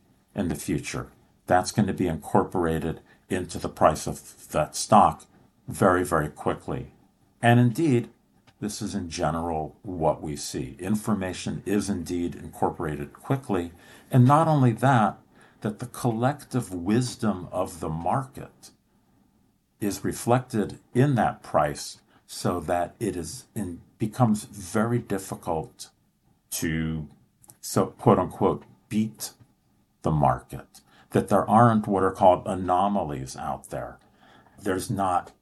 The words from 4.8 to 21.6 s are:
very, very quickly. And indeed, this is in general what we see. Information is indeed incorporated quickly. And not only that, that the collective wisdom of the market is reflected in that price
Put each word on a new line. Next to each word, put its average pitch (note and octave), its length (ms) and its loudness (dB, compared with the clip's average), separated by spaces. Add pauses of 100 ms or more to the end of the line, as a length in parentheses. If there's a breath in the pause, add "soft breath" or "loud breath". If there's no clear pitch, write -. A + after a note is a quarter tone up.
very, F#2 380 2
very D2+ 240 0
quickly. D2+ 640 -6 (500)
And A#2+ 180 8
indeed, B2 500 2 (500)
this G#2 220 -8
is F#2+ 140 -8
in F2+ 140 -6
general D#2+ 720 -4
what D#2+ 400 -2
we D#2 140 -8
see. C#2 440 -8
Information F#2 840 -4
is G2 240 -2
indeed F2 460 -4
incorporated D#2 800 -6
quickly. G2 580 -4 (400 loud breath)
And B2 140 8
not D3 220 6
only C#3 240 4
that, A2+ 460 2 (440 soft breath)
that G#2 180 -6
the - 80 -10
collective B2 840 -4
wisdom G2 760 -2
of F2+ 280 -4
the E2+ 100 -6
market F2+ 800 -6 (1120)
is G2 240 -4
reflected A2+ 760 -2 (140)
in C3+ 220 2
that F#2 280 0
price - 560 -2 (280 soft breath)